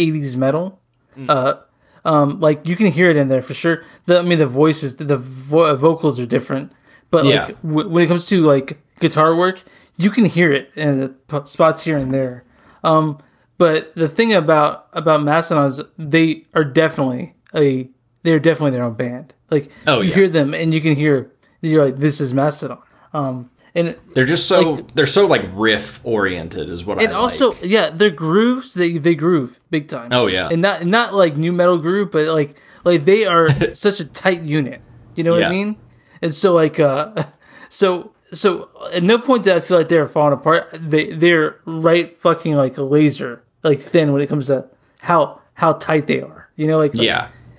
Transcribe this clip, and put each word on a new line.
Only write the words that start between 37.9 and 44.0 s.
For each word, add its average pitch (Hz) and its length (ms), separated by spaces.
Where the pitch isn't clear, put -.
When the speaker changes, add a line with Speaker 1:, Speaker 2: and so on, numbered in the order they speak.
Speaker 1:
so 175 360
at 180 100
no 214 160
point 240 260
did 185 120
I 165 40
feel 180 160
like 160 120
they 165 100
were 147 100
falling 147 240
apart. 160 360
They, 156 340
they're 160 520
right 165 520
fucking, 165 380
like, 131 240
a 139 40
laser, 139 600
like, 143 200
thin 156 300